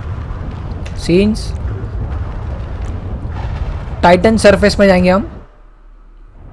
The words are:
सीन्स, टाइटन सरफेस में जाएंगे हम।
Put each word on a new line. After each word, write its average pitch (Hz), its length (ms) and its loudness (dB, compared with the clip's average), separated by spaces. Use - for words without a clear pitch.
सीन्स, 202 500 2
टाइटन 180 340 6
सरफेस 196 420 6
में 202 80 6
जाएंगे 180 220 6
हम। 190 140 4